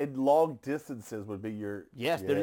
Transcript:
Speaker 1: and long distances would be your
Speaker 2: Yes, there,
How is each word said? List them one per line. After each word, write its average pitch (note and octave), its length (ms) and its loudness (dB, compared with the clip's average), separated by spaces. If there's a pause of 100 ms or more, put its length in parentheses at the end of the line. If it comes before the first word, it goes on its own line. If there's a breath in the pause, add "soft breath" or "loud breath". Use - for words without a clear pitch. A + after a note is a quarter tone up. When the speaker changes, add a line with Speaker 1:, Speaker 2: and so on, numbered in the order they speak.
Speaker 1:
and C#3+ 160 -2
long C#3+ 440 4
distances A#2+ 680 -6
would G2+ 140 -8
be A2 120 -6
your G2+ 420 -6
Speaker 2:
Yes, C3 260 -2
there, A#2 220 0